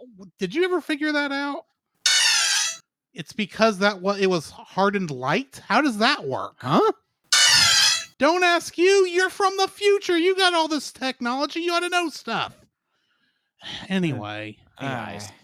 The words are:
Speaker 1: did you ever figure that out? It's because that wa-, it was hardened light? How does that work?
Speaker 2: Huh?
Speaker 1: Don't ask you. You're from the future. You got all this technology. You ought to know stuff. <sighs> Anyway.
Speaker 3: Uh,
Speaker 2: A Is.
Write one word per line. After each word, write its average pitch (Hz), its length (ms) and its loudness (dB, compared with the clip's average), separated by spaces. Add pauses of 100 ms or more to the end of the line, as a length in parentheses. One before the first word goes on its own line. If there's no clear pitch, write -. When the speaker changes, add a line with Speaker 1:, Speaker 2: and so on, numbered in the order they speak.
(400)
Speaker 1:
did 190 160 -6
you 339 100 0
ever 359 160 0
figure 302 300 -2
that 285 200 -2
out? 285 340 -6 (1500)
It's - 180 -14
because 214 460 0
that 196 240 0
wa-, 196 180 -2
it 196 80 2
was 180 220 -2
hardened 190 600 -2
light? 139 560 -4
How 220 140 2
does 247 180 0
that 254 280 0
work? 101 340 -6
Speaker 2:
Huh? 233 300 4 (1300)
Speaker 1:
Don't 339 260 2
ask 339 340 0
you. 381 280 4
You're 359 240 0
from 392 280 0
the 381 100 2
future. 403 500 2
You 370 180 2
got 359 200 2
all 320 120 0
this 302 240 -6
technology. 262 680 -6
You 349 120 -2
ought 339 80 0
to 349 80 -2
know 349 200 -2
stuff. 185 500 -6
<sighs> - 60 -20 (1200)
Anyway. 107 680 -4 (220)
Speaker 3:
Uh, 127 320 -8
Speaker 2:
A 85 80 -12
Is. 104 100 -14 (160)